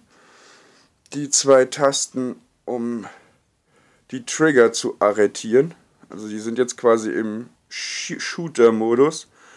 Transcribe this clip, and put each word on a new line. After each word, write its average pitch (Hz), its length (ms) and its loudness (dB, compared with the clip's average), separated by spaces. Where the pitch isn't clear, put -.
die 143 160 -10
zwei 135 360 4
Tasten, 131 720 -4
um 117 420 -8
die 131 120 -10
Trigger 131 480 4
zu - 280 -6
arretieren. 107 720 2
Also 107 200 -14
die 107 100 -10
sind 113 200 -8
jetzt 120 180 -2
quasi 113 340 2
im 110 380 -6
Sh-, - 520 -12
Shooter-Modus 120 1080 2